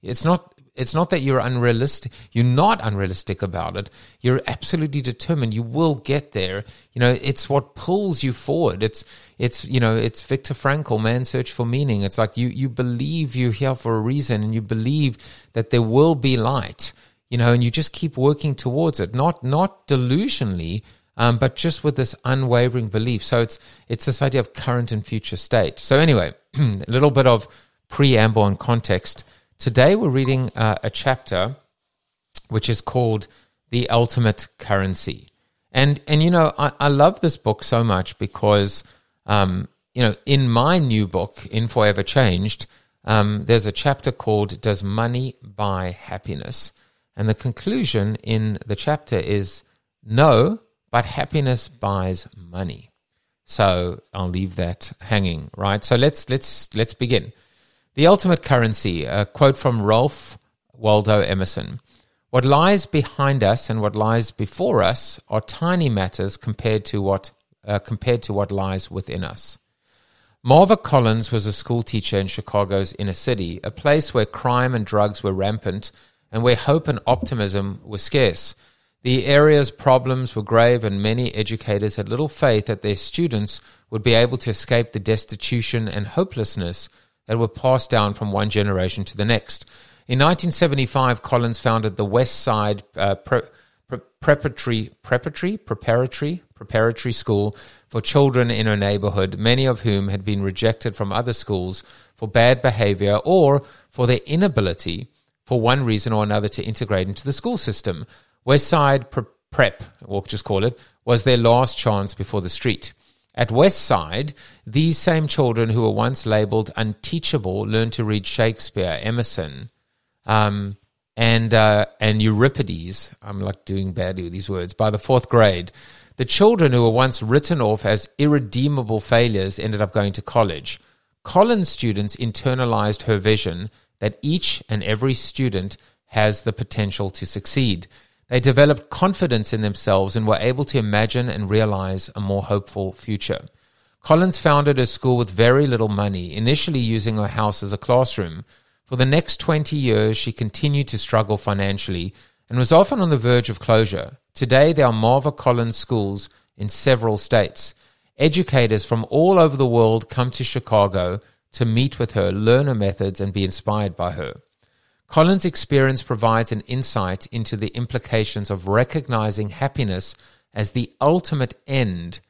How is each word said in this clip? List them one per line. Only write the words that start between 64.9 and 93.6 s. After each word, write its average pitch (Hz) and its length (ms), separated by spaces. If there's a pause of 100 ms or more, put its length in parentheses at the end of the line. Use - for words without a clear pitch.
are 107 140
tiny 170 480
matters 95 480
compared 107 480
to 101 160
what, 98 300 (360)
uh, 104 120
compared 117 440
to 107 100
what 101 160
lies 95 400
within 90 360
us." - 340 (840)
Marva 175 360
Collins 113 560
was 107 120
a 107 60
school 117 320
teacher 107 340
in 95 100
Chicago's 98 680
inner 101 140
city, 92 500
a - 100
place - 420
where 110 120
crime 123 480
and 113 120
drugs 104 360
were 98 120
rampant 98 580 (400)
and 113 120
where 123 120
hope 156 320
and 131 200
optimism 101 760
were 104 140
scarce. 104 560 (480)
The 123 240
area's 143 460
problems 127 640
were 107 80
grave, 117 400
and 98 180
many 117 320
educators 107 640
had 101 120
little 123 200
faith 117 400
that 107 160
their 104 120
students 113 640 (300)
would 107 140
be 117 100
able 117 240
to 117 140
escape 117 400
the - 80
destitution 110 880
and 101 180
hopelessness 104 800 (380)
that 113 140
were 113 80
passed 127 420
down 104 240
from 104 180
one 101 200
generation 98 540
to - 120
the 104 80
next. - 400 (400)
In 123 140
nineteen 170 320
seventy-five, 135 720
Collins 120 340
founded 110 380
the 107 100
West 120 360
Side, 104 420 (120)
uh, 98 200
Pre-, - 260 (460)